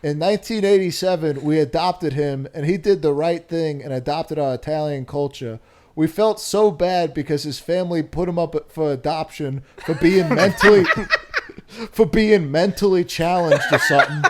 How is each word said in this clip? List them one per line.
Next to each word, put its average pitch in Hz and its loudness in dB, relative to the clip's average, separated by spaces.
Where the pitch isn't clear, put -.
In 147 -4
nineteen 202 -2
eighty-seven, 180 0
we 151 0
adopted 165 0
him, 139 -4
and 147 -8
he 175 0
did 190 2
the 151 2
right 165 -2
thing 156 -4
and 135 -10
adopted 147 -4
our 139 -2
Italian 147 -4
culture. 135 -6
We 156 2
felt 214 0
so 214 2
bad 175 -2
because 147 -4
his 151 -8
family 175 -2
put 160 -4
him 175 -4
up 160 -4
for 156 -2
adoption 147 -4
for - -4
being 170 4
mentally, 196 6
<laughs> - -6
for 220 4
being 208 2
mentally 185 2
challenged 170 0
or - 2
something. 147 2